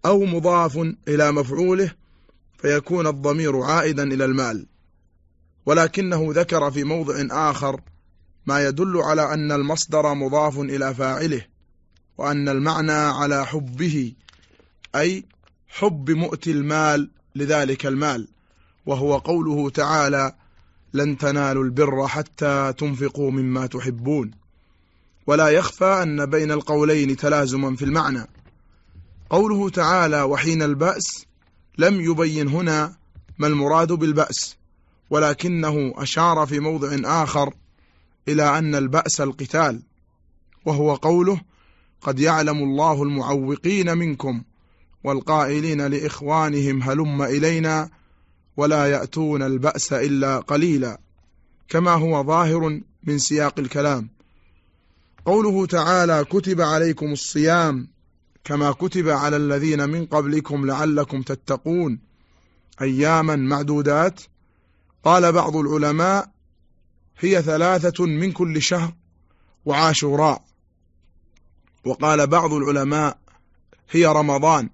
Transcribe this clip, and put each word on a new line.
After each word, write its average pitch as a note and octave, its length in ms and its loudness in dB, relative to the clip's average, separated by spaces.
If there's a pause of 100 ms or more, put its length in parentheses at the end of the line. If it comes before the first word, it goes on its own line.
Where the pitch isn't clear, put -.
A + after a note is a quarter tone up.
أو G3 180 4
مضاف E3+ 540 0 (300)
إلى D3 240 2
مفعوله E3 600 0 (640)
فيكون D3+ 480 0
الضمير C#3+ 540 0
عائدا D3 420 0
إلى C3+ 220 0
المال، C3 420 -2 (1000)
ولكنه E3 600 0
ذكر D#3 420 0
في C#3 140 -6
موضع C#3+ 460 -4
آخر C#3 500 -2 (640)
ما C#3+ 200 0
يدل F3 300 -2
على D3+ 380 0
أن D3+ 180 -2
المصدر D3+ 640 -2
مضاف C#3+ 440 -2
إلى C3+ 360 -4
فاعله، C3 520 -4 (720)
وأن C#3+ 300 -2
المعنى D#3 440 0
على C#3+ 540 0
حبه، C#3 680 -4 (840)
أي F3 300 -2 (440)
حب D#3 420 -2
مؤتي D#3+ 400 -2
المال D3 600 0 (240)
لذلك C#3 520 -2
المال، C3+ 420 -2 (580)
وهو C#3 300 0
قوله D3+ 540 -2
تعالى: C#3+ 640 0 (600)
"لن C#3+ 240 0
تنالوا C#3 460 0
البر C3+ 440 0
حتى C#3+ 720 -2
تنفقوا C#3+ 520 -2
مما C3 360 -2
تحبون". B2 640 -4 (960)
ولا D3+ 220 4
يخفى D#3 360 2 (180)
أن D3 240 -2
بين D3+ 260 0
القولين D3 640 2
تلازما C3+ 600 0
في C3+ 80 -6
المعنى. C#3 420 -2 (1040)
قوله G3+ 400 2
تعالى: D#3+ 520 2
"وحين C#3+ 400 0
البأس"، D3+ 640 -2 (520)
لم F#3 220 4
يبين D#3+ 480 0
هنا D#3 480 -2 (420)
ما D3 80 0
المراد D3+ 460 2
بالبأس، D#3 640 -2 (540)
ولكنه D3+ 840 0
أشار D#3+ 500 2
في C#3+ 140 -4
موضع C#3+ 600 -2
آخر C#3+ 320 -2 (760)
إلى D3 300 2
أن D#3 160 0
البأس C#3+ 460 0
القتال، C3+ 600 -2 (840)
وهو D3 300 0
قوله: E3+ 460 2 (600)
"قد C3+ 180 -4
يعلم D3+ 400 2
الله C#3+ 440 0
المعوقين C#3+ 960 -2
منكم C3+ 440 -4 (600)
والقائلين D3 840 0
لإخوانهم C#3+ 960 -2
هلم C#3 400 -2
إلينا D#3 680 0 (680)
ولا D3 300 2
يأتون C#3+ 560 -2
البأس C3+ 500 -2
إلا C3+ 460 0
قليلا"، C#3+ 600 0 (680)
كما F3 240 2
هو D#3+ 320 2
ظاهر D#3+ 560 0 (240)
من D3 140 -2
سياق D3 400 -2
الكلام. C#3 580 -2 (1080)
قوله G3 420 2
تعالى: E3+ 580 2
"كتب F#3 360 -2
عليكم D#3 520 0
الصيام D3+ 760 0 (560)
كما D3 280 0
كتب F3 360 -2
على D3 280 2
الذين C#3+ 520 0
من D#3+ 180 -4
قبلكم D3 600 -2
لعلكم C#3+ 560 0
تتقون"، C#3 760 -2 (840)
أياما D3+ 540 2
معدودات. D3 840 0 (840)
قال E3+ 280 6
بعض D#3+ 240 2
العلماء: D#3 720 0 (880)
"هي F3+ 240 2
ثلاثة E3+ 640 0
من E3 260 -2
كل D#3+ 300 -2
شهر E3+ 320 -2 (720)
وعاشوراء"، D3 800 2 (1400)
وقال D3 420 2
بعض D#3+ 260 2
العلماء: C#3+ 680 0 (720)
"هي E3+ 160 6
رمضان". D3 680 2